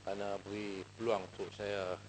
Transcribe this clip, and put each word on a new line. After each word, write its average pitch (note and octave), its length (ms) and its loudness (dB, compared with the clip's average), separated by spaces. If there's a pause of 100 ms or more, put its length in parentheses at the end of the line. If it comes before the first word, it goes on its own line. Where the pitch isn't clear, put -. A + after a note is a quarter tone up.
Ana G2+ 400 0
beri G2+ 400 -2 (160)
peluang A2 240 4
untuk F#2 320 -4
saya G2 400 2 (140)